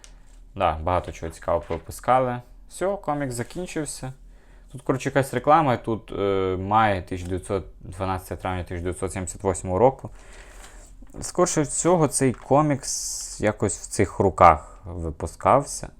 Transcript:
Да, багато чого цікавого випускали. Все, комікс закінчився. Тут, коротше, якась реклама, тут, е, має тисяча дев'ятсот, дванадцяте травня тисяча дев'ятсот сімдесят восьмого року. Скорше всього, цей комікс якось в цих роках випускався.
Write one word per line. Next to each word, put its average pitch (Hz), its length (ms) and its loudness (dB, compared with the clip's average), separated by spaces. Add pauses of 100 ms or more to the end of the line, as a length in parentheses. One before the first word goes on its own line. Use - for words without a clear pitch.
(560)
Да, 85 280 2
багато 87 280 0
чого 82 200 -8
цікавого 85 380 -2
випускали. 123 720 -2 (280)
Все, - 280 -4
комікс 143 380 -6
закінчився. 143 800 -8 (580)
Тут, 127 100 -14
коротше, 135 280 -2
якась 135 240 2
реклама, 139 440 4
тут, - 340 -6
е, 95 460 0
має 101 440 2
тисяча 90 280 -8
дев'ятсот, 92 360 -4 (160)
дванадцяте 95 540 -6
травня 92 280 -4
тисяча 85 200 -8
дев'ятсот 90 300 -4
сімдесят - 300 -8
восьмого 92 360 0
року. 120 300 2 (1120)
Скорше 175 400 2
всього, 160 460 2
цей 135 260 2
комікс - 1080 0
якось 104 380 0
в - 80 -14
цих - 320 0
роках 90 640 6
випускався. 87 1040 0 (100)